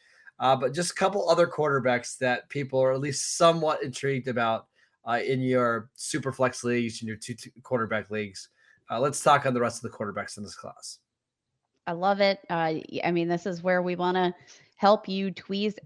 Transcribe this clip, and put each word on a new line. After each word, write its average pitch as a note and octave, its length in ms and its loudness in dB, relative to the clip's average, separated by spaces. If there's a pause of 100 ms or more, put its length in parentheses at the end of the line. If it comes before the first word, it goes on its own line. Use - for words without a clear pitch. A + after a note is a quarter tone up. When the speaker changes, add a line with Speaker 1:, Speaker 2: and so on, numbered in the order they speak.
(400)
Speaker 1:
Uh, B2+ 180 4
but C3+ 160 0
just E3+ 180 -2
a - 40 -10
couple F#3+ 340 0
other E3 180 6
quarterbacks B2+ 720 0
that B2 320 -2
people C3 320 -2
are C3 100 4
at C3 80 0
least C#3 380 -4
somewhat E3 460 4
intrigued C3+ 440 -4
about, A#2 400 -2 (380)
uh, A#2 200 0
in C3 160 0
your B2 540 2
super C3+ 380 -6
flex B2+ 320 0
leagues, A#2+ 360 -2
in A2+ 60 -8
your A2 100 -8
two, - 160 -12
two A2+ 160 -16 (140)
quarterback A2 480 -4
leagues. G#2 380 -8 (400)
Uh, A2+ 100 -4
let's C#3 240 -2
talk C#3+ 220 6
on C3 80 2
the A#2+ 80 0
rest A2+ 220 -4
of A2 60 -8
the - 80 -18
quarterbacks G2+ 400 -8
in G#2+ 60 -12
this G2 120 -14
class. - 420 -16 (920)
Speaker 2:
I F3 60 -4
love F#3+ 280 0
it. G3 180 4 (100)
Uh, E3 240 0 (180)
y-, - 140 -6
I E3 60 2
mean, E3+ 160 2
this F3 180 -2
is F3 180 -6
where F3+ 180 2
we F3+ 140 -2
wanna F3+ 400 0 (400)
help G#3 320 6
you F#3+ 240 -2
tweeze G3+ 440 -4 (100)